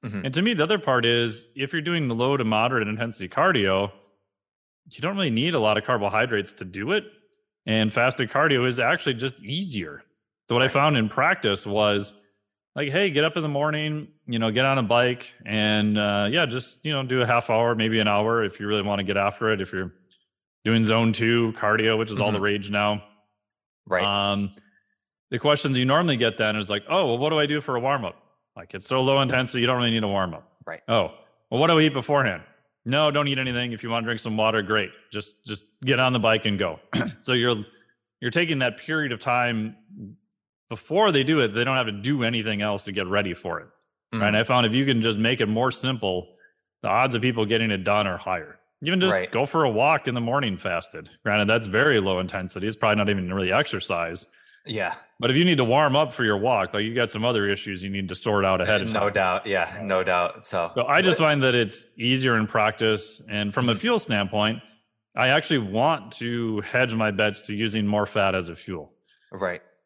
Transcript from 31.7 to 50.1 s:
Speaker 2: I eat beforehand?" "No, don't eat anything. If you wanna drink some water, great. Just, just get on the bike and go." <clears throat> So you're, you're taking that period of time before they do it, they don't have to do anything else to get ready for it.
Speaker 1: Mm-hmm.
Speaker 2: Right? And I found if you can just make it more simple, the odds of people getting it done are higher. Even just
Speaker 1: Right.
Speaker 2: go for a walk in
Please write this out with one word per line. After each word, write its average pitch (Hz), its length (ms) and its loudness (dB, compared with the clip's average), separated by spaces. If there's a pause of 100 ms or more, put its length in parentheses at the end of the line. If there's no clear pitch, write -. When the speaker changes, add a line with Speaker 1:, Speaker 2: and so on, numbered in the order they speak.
Speaker 2:
I - 20 6
eat 156 120 4
beforehand?" 127 500 0 (420)
"No, 147 260 2
don't 143 160 0
eat 139 120 -2
anything. 123 320 -4
If 110 100 -10
you 120 80 -8
wanna 117 160 -2
drink 117 140 -4
some 110 180 -4
water, 110 240 2
great. 101 300 -2 (200)
Just, - 360 -12
just - 180 -10 (180)
get 127 160 2
on 127 140 2
the 123 60 2
bike 110 260 2
and 101 140 0
go." 85 200 -4 (140)
<clears throat> - 280 -4
So 127 120 -2
you're, 120 220 2 (680)
you're 120 100 -6
taking 160 280 0
that 123 180 -2
period 151 340 -4
of 113 80 -8
time 120 560 -2 (920)
before 190 420 0
they 139 120 4
do 151 180 2
it, 117 80 2
they 110 140 -2
don't 131 140 0
have 127 80 0
to 110 60 -6
do 120 320 -2
anything 110 380 -2
else 104 240 -2
to 101 60 -10
get 95 160 -2
ready 98 260 0
for 82 260 -6
it. 80 80 -18
Speaker 1:
Mm-hmm. - 540 -12
Speaker 2:
Right? 101 80 2
And 107 80 2
I 110 60 2
found 123 220 2
if 107 80 2
you 131 120 2
can 123 160 2
just 110 160 0
make 117 240 0
it 107 60 2
more 117 240 0
simple, 107 640 -4 (480)
the 101 60 -2
odds 120 260 2
of 110 60 0
people 117 240 0
getting 113 260 0
it 95 120 -2
done 101 240 2
are 90 100 -4
higher. 85 420 -8 (240)
Even 175 180 0
just 185 120 2
Speaker 1:
Right. 92 180 -2
Speaker 2:
go 120 140 0
for 160 180 2
a 135 60 4
walk 135 380 2
in 131 60 -2